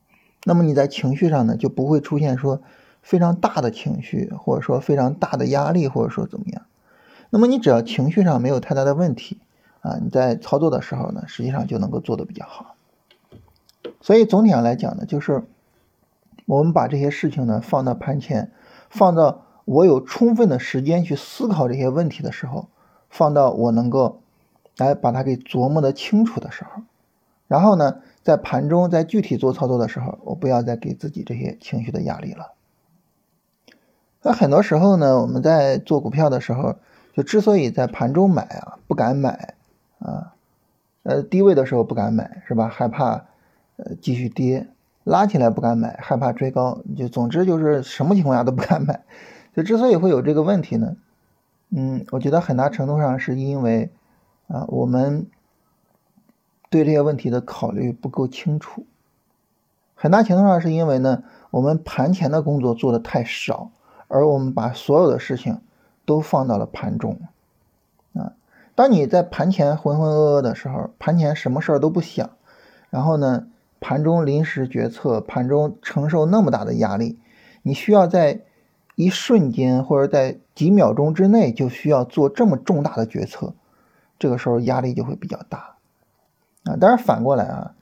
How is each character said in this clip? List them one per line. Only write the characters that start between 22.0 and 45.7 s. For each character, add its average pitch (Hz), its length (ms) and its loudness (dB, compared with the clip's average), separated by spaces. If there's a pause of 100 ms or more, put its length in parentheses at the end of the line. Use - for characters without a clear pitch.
题 131 140 -10
的 117 100 -8
时 - 140 -12
候， 127 220 -10 (400)
放 151 240 0
到 139 200 4
我 117 180 0
能 117 180 2
够 123 320 0 (560)
来 139 180 2
把 123 180 0
它 131 100 -2
给 131 140 -2
琢 127 320 -2
磨 156 120 0
得 139 120 2
清 208 320 0
楚 226 160 -2
的 - 100 -4
时 - 140 -14
候， - 180 -18 (640)
然 147 160 2
后 202 140 6
呢， 143 240 0 (240)
在 156 120 4
盘 143 320 -2
中， 175 220 2
在 165 140 2
具 202 180 0
体 135 140 -2
做 127 160 2
操 131 160 -2
作 127 100 0
的 113 80 0
时 - 140 -8
候， - 240 -8
我 - 100 -8
不 139 140 -2
要 120 140 2
再 120 140 -4
给 - 180 -8
自 - 160 -10
己 - 120 -10
这 - 140 -10
些 123 240 -8
情 - 240 -6
绪 113 80 -8
的 - 100 -4
压 - 160 -6
力 - 140 -12
了。 - 220 -18 (1700)
那 - 100 2
很 185 180 2
多 156 100 6
时 180 160 2
候 190 200 4
呢， 135 240 4
我 117 60 0
们 127 160 -2
在 143 360 2
做 147 220 0
股 120 100 -6
票 147 180 2
的 127 120 -2
时 - 120 -6
候， 135 240 -4 (360)
就 143 100 -2
之 214 180 0
所 208 160 4
以 139 140 0
在 127 160 -2
盘 139 260 -4
中 185 160 4
买 156 140 2
啊， - 440 -14
不 - 80 -2
敢 131 220 0
买 - 380 -4 (440)
啊， - 360 -10 (720)
呃， 135 180 -2
低 180 200 0
位 196 120 8
的 135 100 4
时 127 100 -4
候 117 100 2
不 - 100 -6
敢 113 180 -2
买， - 340 -4
是 - 80 -4
吧？ 113 140 0
害 120 200 -4
怕， 113 380 -4 (500)
呃， - 260 -14
继 127 120 -2
续 123 140 -4
跌， 131 400 -2 (360)
拉 185 220 2
起 202 120 0
来 120 100 4
不 110 140 -2
敢 117 160 2